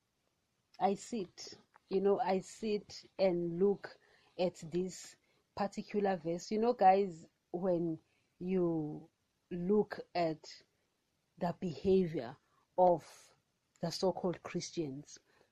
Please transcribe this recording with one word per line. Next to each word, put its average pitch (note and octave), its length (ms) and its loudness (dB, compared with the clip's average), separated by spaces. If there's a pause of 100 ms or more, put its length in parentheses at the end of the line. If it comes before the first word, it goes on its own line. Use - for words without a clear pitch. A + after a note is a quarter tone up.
(800)
I G3 140 2
sit, - 640 -10 (320)
you F#3+ 100 0
know, G3 200 2
I F#3+ 180 0
sit - 640 -6 (140)
and F3 400 0
look G3 400 0 (400)
at F3+ 320 -2
this F3+ 460 -6 (400)
particular G3+ 600 -2
verse. D#3+ 360 -6
You G#3+ 60 0
know, A#3 140 2
guys, F#3+ 540 4 (240)
when F3 480 0 (400)
you E3 680 -2 (420)
look F#3+ 480 0 (160)
at D#3+ 480 -4 (760)
the F3 200 -4
behavior E3 800 0 (400)
of F3+ 280 6 (760)
the E3+ 100 -4
so-called F3 540 -2
Christians, D3 720 -8 (340)